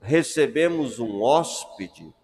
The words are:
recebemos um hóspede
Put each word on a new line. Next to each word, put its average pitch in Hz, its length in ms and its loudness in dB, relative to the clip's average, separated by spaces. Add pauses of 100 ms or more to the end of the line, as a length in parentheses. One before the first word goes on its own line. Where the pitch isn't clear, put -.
recebemos 151 1000 0
um 107 240 -4
hóspede 113 920 -2 (100)